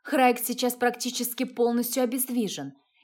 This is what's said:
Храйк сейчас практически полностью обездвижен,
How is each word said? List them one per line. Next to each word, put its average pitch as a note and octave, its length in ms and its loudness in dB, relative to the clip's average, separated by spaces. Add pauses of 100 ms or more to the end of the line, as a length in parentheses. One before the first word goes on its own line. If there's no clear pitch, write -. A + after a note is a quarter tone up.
Храйк B3+ 340 4
сейчас B3 360 -2
практически B3 680 -2
полностью A#3+ 640 0
обездвижен, A3+ 720 -2 (300)